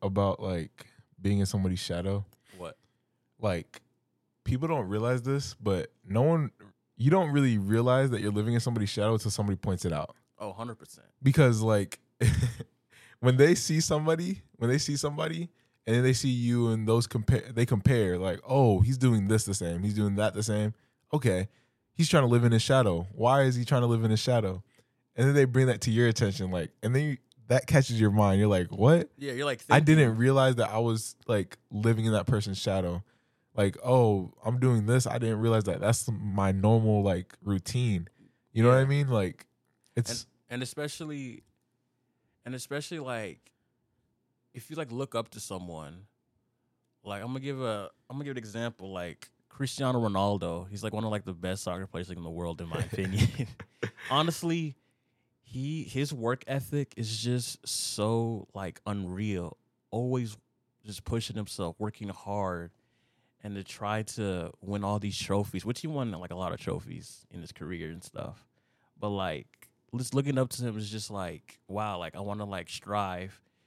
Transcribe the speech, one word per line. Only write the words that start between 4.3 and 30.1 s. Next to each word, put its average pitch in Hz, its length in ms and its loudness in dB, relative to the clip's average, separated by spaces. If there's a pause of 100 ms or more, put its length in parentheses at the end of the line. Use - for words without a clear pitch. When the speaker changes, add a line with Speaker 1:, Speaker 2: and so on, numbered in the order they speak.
Speaker 1:
people 127 240 -2
don't 143 200 -2
realize 117 360 0
this, 139 320 -4
but 95 360 -2 (160)
no 101 140 2
one, 156 300 2 (460)
you 120 120 4
don't 175 220 4
really 135 260 4
realize 123 540 4
that 110 100 -2
you're 104 100 -2
living 107 220 0
in 120 60 4
somebody's 113 300 -2
shadow 107 240 0
until 107 180 -2
somebody 101 240 -2
points 92 280 -4
it 85 100 -2
out. 76 220 -6 (220)
Speaker 2:
Oh, 104 160 -10
hundred 113 220 -12
percent. - 320 -20 (160)
Speaker 1:
Because, 131 360 6
like, 107 400 0 (200)
<laughs> 120 80 4 (920)
when 127 180 4
they 156 180 8
see 156 240 -2
somebody, 160 640 -2 (160)
when 117 120 -2
they 135 80 2
see 147 180 -2
somebody, 156 540 -6 (360)
and 113 100 2
then 123 80 4
they 127 100 4
see 131 160 0
you 120 400 2
and 110 180 0
those 117 200 4
compare, 113 360 0 (100)
they 117 120 2
compare, 107 520 2
like, 92 300 -4
"Oh, 123 340 6
he's 123 160 2
doing 117 300 4
this 110 180 2
the 98 80 -4
same. 87 300 -4
He's 104 100 0
doing 104 220 0
that 104 180 0
the 104 100 -4
same. 107 300 -2 (400)
Okay, 101 360 0 (440)
he's 160 160 0
trying 151 140 6
to 123 40 4
live 120 180 4
in 117 60 6
his 113 100 4
shadow. 101 500 2
Why 127 320 4
is 127 120 2
he 120 100 -2
trying 123 160 2
to 120 60 2
live 117 160 2
in 110 80 4
his 107 100 2
shadow?" 104 420 0 (520)
And 123 120 4
then 143 80 4
they 143 100 6
bring 131 220 4
that 117 140 0
to 127 100 0
your 117 160 4
attention, 101 440 0
like, 87 200 -4 (100)
and 120 140 0
then 143 80 2
you, 147 140 -2 (300)
that 123 200 2
catches 131 320 4
your 107 120 6
mind. 101 280 6
You're 107 80 6
like, 92 240 2
"What?" 143 460 4
Speaker 2:
Yeah, 139 160 -8
you're 131 120 -4
like, 131 140 -4 (100)
Speaker 1:
I 127 100 10
Speaker 2:
thinking. 156 180 8
Speaker 1:
didn't 120 200 6